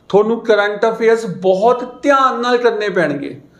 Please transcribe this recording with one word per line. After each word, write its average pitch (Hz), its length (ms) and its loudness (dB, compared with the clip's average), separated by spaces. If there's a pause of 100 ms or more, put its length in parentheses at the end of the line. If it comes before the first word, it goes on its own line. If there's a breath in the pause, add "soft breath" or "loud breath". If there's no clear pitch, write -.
(100)
ਤੁਹਾਨੂੰ 214 300 2
current 208 460 0
affairs 226 400 0
ਬਹੁਤ 190 760 0
ਧਿਆਨ 269 380 2
ਨਾਲ 247 180 0
ਕਰਨੇ 220 300 -2
ਪੈਣਗੇ। 143 520 -4 (200 soft breath)